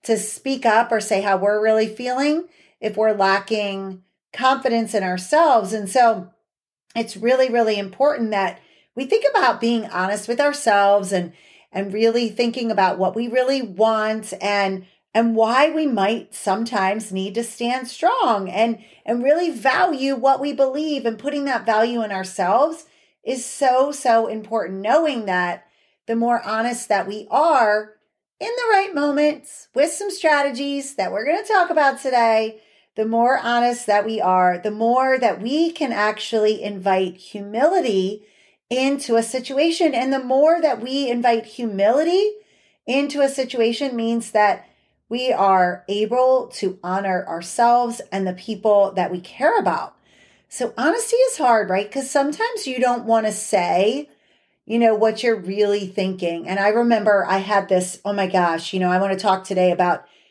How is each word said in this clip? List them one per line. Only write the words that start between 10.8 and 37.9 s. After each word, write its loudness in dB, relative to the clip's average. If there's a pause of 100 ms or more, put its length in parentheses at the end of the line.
and, -2 (360)
and -6
really 2
thinking -2
about 2
what 0
we -4
really 0
want 0
and, -2 (260)
and 2
why 4
we 0
might -2
sometimes -2
need -6
to -4
stand -6
strong 0
and, -2 (260)
and -2
really 2
value 0
what 2
we -4
believe, -2
and -4
putting -6
that -4
value 0
in -6
ourselves -2 (360)
is -6
so, 0
so 2
important. -6
Knowing 0
that -2 (420)
the -2
more 0
honest -4
that 2
we -10
are 2 (480)
in -6
the -4
right 2
moments -2
with 2
some -6
strategies -2
that -4
we're -4
gonna -2
talk 2
about 2
today, 0 (360)
the -2
more 2
honest 0
that 2
we -4
are, 2
the -6
more 2
that 0
we 0
can -4
actually 0
invite -2
humility -2 (440)